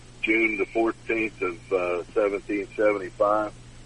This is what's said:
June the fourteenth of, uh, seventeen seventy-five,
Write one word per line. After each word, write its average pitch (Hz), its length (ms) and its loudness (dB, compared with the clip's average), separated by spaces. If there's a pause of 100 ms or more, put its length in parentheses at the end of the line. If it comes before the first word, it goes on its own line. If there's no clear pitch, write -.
(220)
June 110 340 2
the 98 80 0
fourteenth 113 760 0
of, 90 300 -4
uh, 90 300 2 (120)
seventeen 101 600 0
seventy-five, 104 800 2 (340)